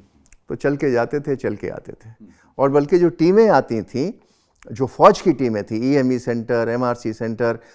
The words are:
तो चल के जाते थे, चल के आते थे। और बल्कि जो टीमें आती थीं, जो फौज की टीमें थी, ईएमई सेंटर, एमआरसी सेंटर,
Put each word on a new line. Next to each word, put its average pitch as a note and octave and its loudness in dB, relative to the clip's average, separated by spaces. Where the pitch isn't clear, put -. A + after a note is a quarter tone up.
तो - -8
चल C#3 -2
के C#3 -2
जाते A#2+ -2
थे, C#3+ -4
चल G#2+ -6
के F#2+ -10
आते - -14
थे। A2+ -20
और C3+ 2
बल्कि D3 2
जो F3 4
टीमें F#3+ 4
आती A#2+ 2
थीं, C3 -6
जो A#2+ -4
फौज F3 4
की E3+ 2
टीमें A2 -2
थी, A#2 -2
ईएमई B2+ 0
सेंटर, A#2 -4
एमआरसी A#2+ -4
सेंटर, A#2 -4